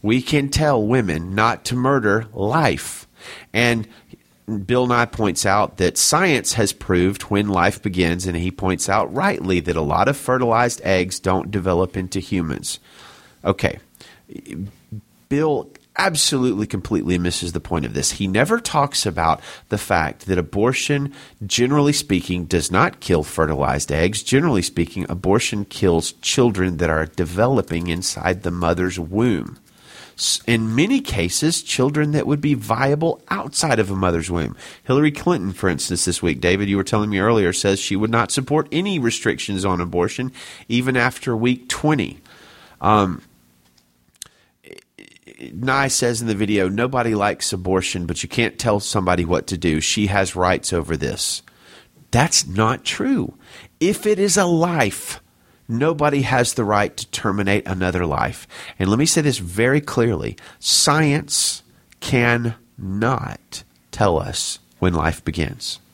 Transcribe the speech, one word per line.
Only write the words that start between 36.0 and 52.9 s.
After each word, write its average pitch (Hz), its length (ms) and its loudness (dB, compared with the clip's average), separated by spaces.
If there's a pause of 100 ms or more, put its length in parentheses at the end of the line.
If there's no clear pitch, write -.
this 87 160 -2
week, 76 200 0
David, 98 280 2
you 98 80 2
were 95 60 0
telling 104 260 0
me 101 100 0
earlier, 101 340 4
says 98 260 0
she - 160 -4
would 107 160 0
not 117 180 0
support 143 420 -2
any 185 280 0
restrictions 107 640 -2
on 90 160 0
abortion, 90 500 -2 (360)
even 123 280 0
after 123 400 0
week 123 340 0
twenty. 147 500 0 (640)
Um, 98 420 2 (2250)
Nye 135 360 0
says 120 300 0
in 117 80 -4
the 110 60 0
video, 101 340 2
"Nobody 117 460 0
likes 101 400 0
abortion, 92 540 -2
but 85 160 -4
you - 60 -10
can't - 280 -2
tell 107 220 0
somebody 90 440 0
what 85 240 0
to 92 100 -4
do. 80 220 0
She 104 280 0
has 98 280 0
rights 90 380 0
over 78 240 -2
this." - 460 -4 (680)
That's - 380 2
not 110 360 0
true. - 520 -2 (440)